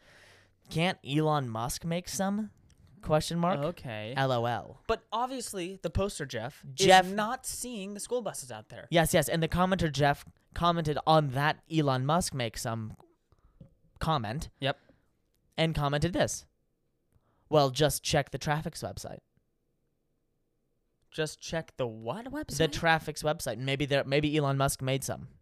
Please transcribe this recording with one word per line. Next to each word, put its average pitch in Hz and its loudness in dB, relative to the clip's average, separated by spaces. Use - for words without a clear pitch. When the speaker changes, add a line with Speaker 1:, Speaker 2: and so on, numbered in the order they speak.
Speaker 1:
Can't 170 0
Elon 147 2
Musk 113 -6
make 170 -4
some?" 202 -2
Question 156 0
mark. 170 2
Speaker 2:
Okay. 123 -6
Speaker 1:
L 135 2
O 117 2
L. - -4
Speaker 2:
But 226 -2
obviously, 214 -4
the 165 -4
poster 190 -2
Jeff 120 -8
Speaker 1:
Jeff 185 8
Speaker 2:
is 190 -4
not 214 -4
seeing 208 -8
the 202 -12
school 247 -4
buses 143 -8
out 107 -14
there. - -16
Speaker 1:
Yes, 160 4
yes, 151 4
and 170 0
the 160 2
commenter 180 2
Jeff 143 2
commented 170 2
on 156 6
that 143 0
Elon 135 2
Musk 160 2
make 120 -4
some 113 -6
comment. 151 -2
Speaker 2:
Yep. 135 -2
Speaker 1:
And 160 2
commented 147 0
this. 180 -2
"Well, 143 4
just 139 0
check - 0
the - -8
traffic's 156 -4
website." - -10
Speaker 2:
Just - -4
check - -6
the 127 -2
what 117 -6
website? 302 -8
Speaker 1:
The 160 4
traffic's 160 0
website. 151 -2
Maybe 135 -2
there, 139 2
maybe 147 2
Elon 139 2
Musk 139 0
made 131 0
some. 98 -8